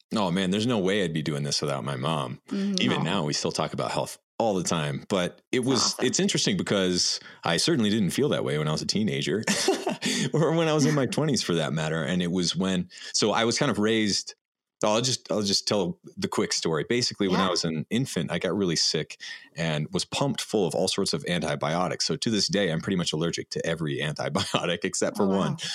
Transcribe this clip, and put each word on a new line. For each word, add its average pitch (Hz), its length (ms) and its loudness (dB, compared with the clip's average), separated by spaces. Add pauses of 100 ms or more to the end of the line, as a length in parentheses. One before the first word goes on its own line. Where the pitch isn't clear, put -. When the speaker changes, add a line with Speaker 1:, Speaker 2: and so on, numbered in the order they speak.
(140)
Speaker 1:
Oh 101 160 2
man, 92 200 2
there's 107 160 2
no 123 120 2
way 98 240 2
I'd 82 120 0
be 80 80 0
doing 73 200 -2
this 71 200 -2
without 71 200 -2
my 67 140 -4
mom. 67 440 -2 (100)
Speaker 2:
Mm-hmm. 202 300 -2
Speaker 1:
Even - 180 2
Speaker 2:
Aw. - 40 -2
Speaker 1:
now, 95 220 0
we 73 80 0
still 82 200 -2
talk 80 200 -2
about 64 180 -4
health - 280 -4 (200)
all 110 160 2
the 90 80 0
time, 73 460 -2
but 90 320 0 (100)
it 127 140 2
was, 123 180 2
Speaker 2:
Awesome. - 240 -2
Speaker 1:
it's 123 140 0
interesting 156 380 2
because 92 600 2 (240)
I 85 140 2
certainly 123 320 2
didn't 101 220 2
feel 135 180 2
that 67 160 0
way 69 140 0
when 76 100 0
I - 40 0
was - 100 -2
a - 40 -8
teenager 180 560 0 (460)
<laughs> 214 460 -2
or 156 180 4
when 165 160 4
I 151 60 4
was 151 100 4
in 151 100 4
my 139 120 2
Speaker 2:
<laughs> - 0 -
Speaker 1:
twenties 131 360 0
for 90 120 0
that 76 180 0
matter. 80 300 0
And 87 200 0
it 87 80 0
was 90 240 0
when, 92 360 0 (240)
so 107 180 2
I 113 120 4
was 117 140 2
kind 147 120 2
of 104 80 0
raised, 107 560 2 (500)
I'll 107 160 4
just, 123 320 -2
I'll 98 80 2
just 101 260 0
tell 90 320 0 (200)
the 95 100 -4
quick 98 240 0
story. - 340 0
Basically, 117 420 0
when 90 120 2
Speaker 2:
Yeah. 95 60 2
Speaker 1:
I 92 40 2
was 85 140 0
an 80 240 -2
infant, 113 420 -2
I 87 80 -2
got 87 160 -2
really 95 220 0
sick - 420 -2 (380)
and 82 340 -2
was - 140 -2
pumped - 380 -2
full 101 240 0
of 78 80 -2
all 92 120 0
sorts 95 280 -2
of 78 120 -4
antibiotics. 78 800 -2
So 82 100 0
to - 140 -2
this 104 160 0
day, 92 240 0
I'm 80 120 -2
pretty 98 140 0
much 85 180 -2
allergic 82 360 -2
to - 160 -6
every 78 320 -2
<laughs> 65 40 -2
antibiotic 78 840 -2
except - 320 -2
for 107 80 2
Speaker 2:
Oh, 98 40 2 (100)
Speaker 1:
one. 90 180 0 (180)